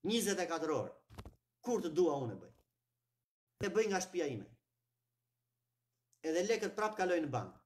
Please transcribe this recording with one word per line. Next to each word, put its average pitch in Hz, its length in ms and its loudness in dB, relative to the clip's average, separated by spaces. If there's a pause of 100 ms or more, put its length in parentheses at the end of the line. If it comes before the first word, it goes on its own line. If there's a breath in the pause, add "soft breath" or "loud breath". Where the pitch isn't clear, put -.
Njëzet 196 380 2
e 165 80 -2
katër 156 240 0
orë. 101 180 -2 (720)
Kur 233 160 2
të 160 140 -4
dua 156 260 4
unë 110 140 -4
e 95 80 -14
bëj. - 100 -20 (1120)
E 180 100 -2
bëj 214 140 4
nga 185 140 2
shtëpia 160 320 -2
ime. 98 120 -10 (1800)
Edhe 170 160 2
lekët 208 320 0
prap 214 240 0
kalojnë 175 260 2
në 135 80 -4
bank. 101 220 -4 (100)